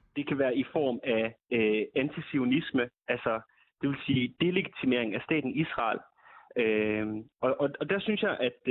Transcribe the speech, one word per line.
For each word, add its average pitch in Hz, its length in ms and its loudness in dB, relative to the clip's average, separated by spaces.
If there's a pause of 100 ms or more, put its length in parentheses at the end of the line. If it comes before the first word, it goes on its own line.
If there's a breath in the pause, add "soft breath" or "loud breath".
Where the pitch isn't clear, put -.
(160)
Det 143 120 -4
kan 143 120 -2
være 127 180 2
i 131 140 0
form 135 320 0
af, 113 320 0 (160)
øh, 107 340 2 (100)
antizionisme, 135 920 0 (180)
altså 120 320 -2 (420 soft breath)
det 139 80 0
vil 139 160 -2
sige 127 360 0
delegitimering 131 720 0
af 127 60 -4
staten 143 340 -2
Israel. 120 440 -2 (580 loud breath)
Øhm, 107 680 0 (180)
og, 131 180 2
og, 143 100 2 (100)
og 147 100 -4
der 196 100 0
synes 208 220 -2
jeg, 190 180 0
at, 123 200 -2 (120)